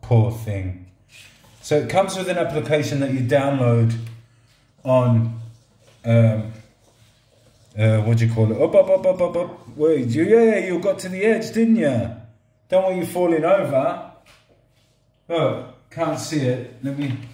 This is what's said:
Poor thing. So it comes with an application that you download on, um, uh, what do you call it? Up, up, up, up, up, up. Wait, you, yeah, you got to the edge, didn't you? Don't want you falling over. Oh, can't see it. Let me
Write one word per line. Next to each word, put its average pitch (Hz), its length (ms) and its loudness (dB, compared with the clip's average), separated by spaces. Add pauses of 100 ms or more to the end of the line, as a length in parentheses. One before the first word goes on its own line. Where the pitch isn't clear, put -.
Poor 117 300 2
thing. 95 560 -8 (760)
So - 160 -2
it 135 120 -2
comes 185 260 0
with 185 120 -6
an 175 100 -2
application 151 640 -2
that 135 120 -2
you 131 80 -2
download 120 720 2 (880)
on, 120 580 2 (640)
um, 113 480 2 (1300)
uh, 110 200 4
what 113 200 2
do 117 80 2
you 113 60 0
call 110 180 2
it? 110 100 -4
Up, - 140 2
up, - 160 6
up, 190 160 2
up, 180 140 0
up, 175 160 0
up. 175 400 -8
Wait, 147 320 2
you, 143 160 0
yeah, 220 340 4
you 185 200 -4
got 190 220 -2
to 190 80 -12
the 185 140 -6
edge, 226 300 0
didn't 226 240 2
you? 135 340 0 (580)
Don't 190 160 2
want 190 120 -2
you 170 100 -4
falling 170 380 0
over. 165 680 0 (1160)
Oh, 147 460 -4 (160)
can't 156 280 -4
see 151 220 -4
it. 127 420 -4
Let 139 160 -6
me 135 180 -6 (180)